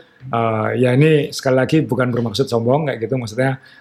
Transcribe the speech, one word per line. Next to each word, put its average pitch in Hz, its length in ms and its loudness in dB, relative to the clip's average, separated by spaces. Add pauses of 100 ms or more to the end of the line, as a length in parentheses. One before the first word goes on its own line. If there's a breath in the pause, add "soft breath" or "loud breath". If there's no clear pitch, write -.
(240 loud breath)
eh, 113 440 -2 (100)
ya 123 140 2
ini 147 180 6 (200)
sekali 131 260 0
lagi 131 240 2
bukan 127 300 -2
bermaksud 117 380 -2
sombong 123 400 0
kayak 120 120 -4
gitu, 113 140 -4
maksudnya 127 460 -4 (200 soft breath)